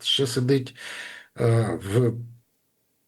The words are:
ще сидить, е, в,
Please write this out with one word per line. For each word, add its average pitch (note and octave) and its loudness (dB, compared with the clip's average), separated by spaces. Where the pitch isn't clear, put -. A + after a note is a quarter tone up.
ще C3+ 0
сидить, B2+ 0
е, A2+ 2
в, A2+ 2